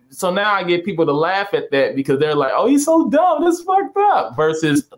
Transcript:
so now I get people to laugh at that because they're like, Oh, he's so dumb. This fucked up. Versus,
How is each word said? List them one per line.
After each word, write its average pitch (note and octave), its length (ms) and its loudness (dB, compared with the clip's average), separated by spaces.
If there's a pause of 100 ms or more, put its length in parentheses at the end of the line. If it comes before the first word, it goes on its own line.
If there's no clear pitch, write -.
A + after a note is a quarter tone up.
(100)
so F#3+ 200 -4
now G3+ 220 -2
I G3 120 -2
get F3 200 0
people E3 220 -2
to D3 60 0
laugh F#3 400 -2
at - 200 -4
that C3+ 240 0
because C3+ 220 0
they're D3+ 160 0
like, C#3 200 0
Oh, D#3+ 120 0
he's C#4 180 2
so D#4+ 260 2
dumb. D#4+ 340 2
This E4+ 180 0
fucked F#4+ 340 -2
up. G4 400 0
Versus, D#3 600 0